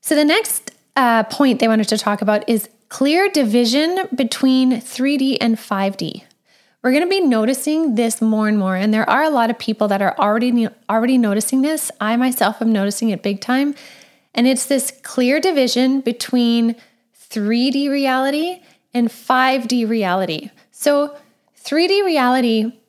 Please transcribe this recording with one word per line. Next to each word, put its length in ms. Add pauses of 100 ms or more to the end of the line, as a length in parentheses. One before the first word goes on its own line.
So 160
the 80
next, 480 (240)
uh, 280
point 360
they 80
wanted 220
to 60
talk 260
about 260
is 200 (200)
clear 420
division 840
between 680
three 360
D 240
and 160
five 400
D. 280 (580)
We're 100
gonna 140
be 140
noticing 760
this 260
more 280
and 100
more, 160
and 180
there 160
are 140
a 80
lot 180
of 120
people 260
that 160
are 160
already, 480 (220)
already 300
noticing 440
this. 380
I 160
myself 440
am 120
noticing 380
it 120
big 180
time, 360 (580)
and 140
it's 180
this 260 (120)
clear 340
division 600
between 760 (400)
three 560
D 180
reality 720 (300)
and 200
five 560
D 160
reality. 680 (220)
So 440 (380)
three 320
D 160
reality 720 (160)